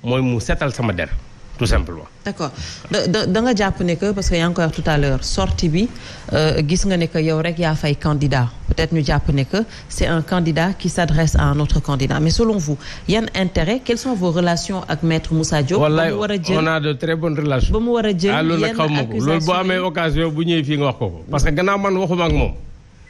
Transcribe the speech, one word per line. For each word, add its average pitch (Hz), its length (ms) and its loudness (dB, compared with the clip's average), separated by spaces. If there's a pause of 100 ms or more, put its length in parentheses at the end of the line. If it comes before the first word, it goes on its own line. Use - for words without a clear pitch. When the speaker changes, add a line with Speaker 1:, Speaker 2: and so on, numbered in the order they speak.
Speaker 1:
mooy 123 180 0
mu 123 180 0
setal 143 340 -2
sama 110 200 -2
der, 85 160 -4 (500)
tout - 80 2
simplement. - 400 0 (160)
Speaker 2:
D'accord. 165 280 -6 (380)
Da, - 180 0
da, 202 200 0
da 190 140 2
nga 247 140 2
jàpp 196 260 0
ne 175 140 2
que, 202 180 0
parce 190 160 0
que 180 60 2
yaa 165 140 2
ngi 175 60 -2
koy 175 100 2
wax 156 100 -2
tout 165 140 -2
à 151 80 4
l'heure, 139 260 2
sortie 190 460 0
bi, 185 180 2 (460)
euh, 160 340 2
gis 185 180 2
nga 190 120 2
ne 170 100 0
que 160 120 -2
yow 156 220 2
rek 170 180 -4
yaa 156 160 0
fay 147 200 0
candidat. 139 520 0 (220)
Peut-être 160 240 0
ñu 160 100 2
jàpp 147 300 2
ne 139 100 2
que 160 140 -2 (320)
c'est - 180 -2
un 160 140 0
candidat 165 520 0
qui - 160 -4
s'adresse 160 460 2
à - 80 4
un 143 160 2
autre 147 220 2
candidat. 139 380 0
Mais 156 100 2
selon 220 280 2
vous, 147 200 -2 (300)
yan 214 180 2 (100)
intérêt, 185 480 0
quelles 233 140 0
sont 262 180 -4
vos 180 160 0
relations 175 560 0
ak 156 160 -4
maître 160 300 0
Moussa 160 300 0
Diop? 143 180 0
Speaker 1:
Wallaay, 156 300 2
Speaker 2:
Ba - 40 -2
mu 208 60 -2
war 208 100 -2
a 208 100 -2
jël, 185 180 0
Speaker 1:
on 160 80 2
a 160 120 0
de 151 140 -2
très 156 220 -2
bonnes 160 220 -2
relations. 147 360 2
Speaker 2:
ba 214 60 2
mu 233 100 0
war 233 160 2
a 208 120 2
jël 196 160 2
Speaker 1:
Ah, 156 100 2
loolu 165 180 2
nag 220 80 0
Speaker 2:
yenn 226 80 -4
Speaker 1:
xaw 156 120 2
ma 147 140 0
ko. 113 80 -6
Loolu 113 140 -2
boo 147 80 2
Speaker 2:
accusations 170 260 2
Speaker 1:
amee 185 160 0
Speaker 2:
yi. 185 40 0
Speaker 1:
occasion 165 520 0
bu 156 140 -2
ñëwee 165 180 2
fii 147 140 0
nga 143 80 0
wax 127 140 0
ko 104 100 -2
ko. 82 200 -12
Parce 143 140 2
que - 80 4
gannaaw 185 280 2
man 196 180 0
waxuma 175 280 0
ak 160 80 2
moom, 131 200 0 (560)